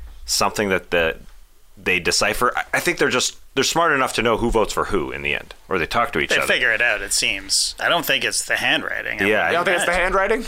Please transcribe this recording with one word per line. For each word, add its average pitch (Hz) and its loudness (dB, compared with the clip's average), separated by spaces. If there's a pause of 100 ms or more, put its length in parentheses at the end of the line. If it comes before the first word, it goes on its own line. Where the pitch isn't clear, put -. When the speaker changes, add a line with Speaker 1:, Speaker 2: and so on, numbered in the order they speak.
(260)
Speaker 1:
something 104 0
that 92 0
the, 82 2 (600)
they 92 0
decipher. 104 0
I, 82 -2 (100)
I 131 0
think 170 -2
they're 147 4
just, 120 0 (180)
they're 131 2
smart 165 2
enough 131 2
to 113 0
know 113 4
who 117 0
votes 110 2
for 80 0
who 73 -2
in 69 -8
the 71 0
end, - -8 (140)
or 95 0
they 78 0
talk 117 0
to 78 0
each 69 0
Speaker 2:
They 160 2
Speaker 1:
other. 139 0
Speaker 2:
figure 127 2
it 107 2
out, 110 2
it 98 -6
seems. 101 -2
I 113 0
don't 160 0
think 135 0
it's 104 -2
the 117 -2
handwriting. 117 -2
I 95 4
Speaker 1:
Yeah, 101 4
Speaker 2:
would 85 2
Speaker 3:
You 160 2
don't 175 0
think 180 2
it's - 0
the 175 2
Speaker 2:
bet. 180 2
Speaker 3:
handwriting? 190 0